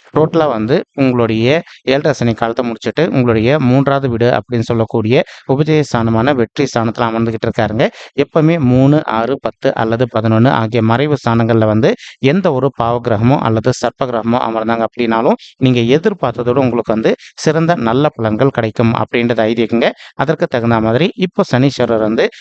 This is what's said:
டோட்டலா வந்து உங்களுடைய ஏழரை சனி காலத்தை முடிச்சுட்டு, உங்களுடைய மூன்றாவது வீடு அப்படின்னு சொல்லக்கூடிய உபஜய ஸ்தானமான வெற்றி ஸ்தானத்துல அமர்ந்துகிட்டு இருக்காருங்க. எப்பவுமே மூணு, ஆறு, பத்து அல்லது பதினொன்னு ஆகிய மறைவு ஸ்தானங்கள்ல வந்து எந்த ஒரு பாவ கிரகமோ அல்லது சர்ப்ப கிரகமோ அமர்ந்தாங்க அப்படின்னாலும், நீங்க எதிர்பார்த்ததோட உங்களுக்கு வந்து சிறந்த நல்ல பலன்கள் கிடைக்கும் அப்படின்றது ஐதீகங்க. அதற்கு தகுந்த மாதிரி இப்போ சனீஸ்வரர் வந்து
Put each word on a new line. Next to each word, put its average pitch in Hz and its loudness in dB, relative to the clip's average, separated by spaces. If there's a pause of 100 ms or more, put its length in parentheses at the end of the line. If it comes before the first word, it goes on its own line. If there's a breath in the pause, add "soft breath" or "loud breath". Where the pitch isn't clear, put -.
(140)
டோட்டலா 156 2
வந்து 117 0 (180)
உங்களுடைய 120 0 (380 loud breath)
ஏழரை 143 0
சனி 117 0
காலத்தை 117 -4
முடிச்சுட்டு, 117 -4
உங்களுடைய 120 2
மூன்றாவது 139 2
வீடு 117 0
அப்படின்னு 117 -2
சொல்லக்கூடிய 113 0 (320 loud breath)
உபஜய 151 0
ஸ்தானமான 113 0
வெற்றி 123 -2
ஸ்தானத்துல 117 -2
அமர்ந்துகிட்டு 113 -2
இருக்காருங்க. 110 -2 (300 loud breath)
எப்பவுமே 160 0
மூணு, 135 4
ஆறு, 117 -2
பத்து 127 -4
அல்லது 117 0
பதினொன்னு 110 2
ஆகிய 113 0
மறைவு 127 0
ஸ்தானங்கள்ல 113 2
வந்து 110 2 (300 loud breath)
எந்த 170 2
ஒரு 131 0
பாவ 120 -2
கிரகமோ 120 2
அல்லது 113 0
சர்ப்ப - -4
கிரகமோ 117 -2
அமர்ந்தாங்க 113 -2
அப்படின்னாலும், 117 0 (200 loud breath)
நீங்க 127 2 (120)
எதிர்பார்த்ததோட 123 0
உங்களுக்கு 120 0
வந்து 113 0 (220 loud breath)
சிறந்த 160 0
நல்ல 123 0
பலன்கள் 110 0
கிடைக்கும் 113 0
அப்படின்றது 117 -2
ஐதீகங்க. 117 0 (260 loud breath)
அதற்கு 139 -2
தகுந்த 117 0
மாதிரி 120 0
இப்போ 185 -2
சனீஸ்வரர் 120 0
வந்து 127 0 (140 loud breath)